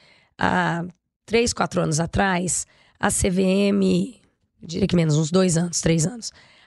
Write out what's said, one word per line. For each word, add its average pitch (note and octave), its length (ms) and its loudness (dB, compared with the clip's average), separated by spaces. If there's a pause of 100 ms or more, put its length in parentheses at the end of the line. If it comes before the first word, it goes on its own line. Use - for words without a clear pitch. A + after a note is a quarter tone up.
(380)
Há E3+ 480 0 (400)
três, A#3 260 0
quatro F3 300 -2
anos D#3+ 180 0
atrás, F#3 640 -2 (320)
a G3+ 120 0
C - 180 0
V F#3 140 0
M, F#3+ 800 0 (400)
eu - 40 -20
diria F3+ 220 -4
que F3 80 0
menos, D#3 220 4
uns D#3 120 0
dois F3+ 280 2
anos, E3+ 240 -2
três E3 240 2
anos, - 260 -8 (340)